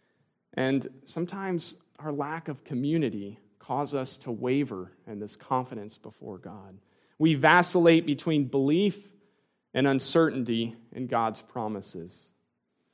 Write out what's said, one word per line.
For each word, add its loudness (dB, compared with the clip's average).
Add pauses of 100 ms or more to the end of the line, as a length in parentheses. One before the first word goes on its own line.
(540)
and 0 (160)
sometimes -8 (220)
our -8
lack -6
of -10
community -2 (200)
cause -6
us -6
to -10
waver -2 (160)
in -12
this -12
confidence -6
before -16
God. -18 (440)
We 6
vacillate 6
between 0
belief 2 (760)
and 2
uncertainty 0 (160)
in -8
God's -2
promises. -10 (680)